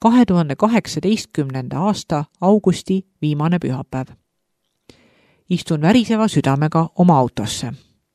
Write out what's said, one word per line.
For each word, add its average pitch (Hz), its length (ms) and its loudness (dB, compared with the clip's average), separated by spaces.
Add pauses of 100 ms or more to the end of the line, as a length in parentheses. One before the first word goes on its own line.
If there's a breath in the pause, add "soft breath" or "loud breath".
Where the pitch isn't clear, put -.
kahe 233 260 6
tuhande 170 300 0
kaheksateistkümnenda 151 1200 -2
aasta 180 440 -4 (160)
augusti 190 640 0 (180)
viimane 151 360 0
pühapäev. 131 500 -6 (1400 soft breath)
Istun 165 300 -4
väriseva 220 480 2
südamega 151 680 0
oma 175 220 4
autosse. 120 540 -4 (420)